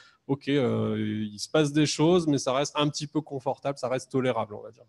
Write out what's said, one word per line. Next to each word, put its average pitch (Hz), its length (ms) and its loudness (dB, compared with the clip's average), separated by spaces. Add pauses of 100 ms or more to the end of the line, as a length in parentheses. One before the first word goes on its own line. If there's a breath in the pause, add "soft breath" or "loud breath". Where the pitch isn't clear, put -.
(280 soft breath)
ok, 139 200 -4
euh, 110 840 0
il 104 80 -14
se - 100 -10
passe 156 220 2
des 151 140 4
choses, 165 400 4
mais 147 120 2
ça 131 160 -2
reste 139 240 -2
un 147 120 4
petit 147 160 -6
peu 151 160 -4
confortable, 139 560 -6
ça 120 120 -4
reste 127 220 -4
tolérable, 117 440 0
on 110 60 -12
va 110 100 -16
dire. - 180 -20